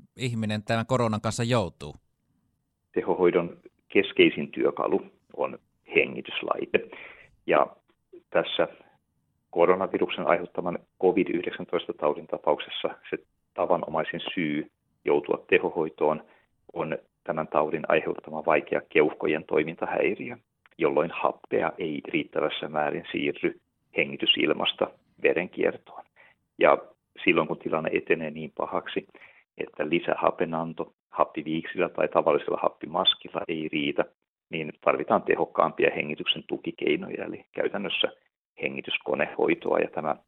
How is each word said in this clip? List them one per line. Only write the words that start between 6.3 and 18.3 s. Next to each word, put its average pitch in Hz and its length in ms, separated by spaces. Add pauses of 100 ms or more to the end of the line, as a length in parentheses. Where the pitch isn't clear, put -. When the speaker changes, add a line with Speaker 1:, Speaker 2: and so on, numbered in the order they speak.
Speaker 2:
Ja 78 200 (640)
tässä 82 380 (840)
koronaviruksen 90 760
aiheuttaman 87 520 (240)
covid 90 260
yhdeksäntoista - 640
taudin 78 340
tapauksessa - 640 (220)
se - 60 (380)
tavanomaisin 82 640 (140)
syy 76 360 (340)
joutua - 440
tehohoitoon 80 760 (480)
on 80 260 (260)
tämän 80 240
taudin - 400
aiheuttama 78 560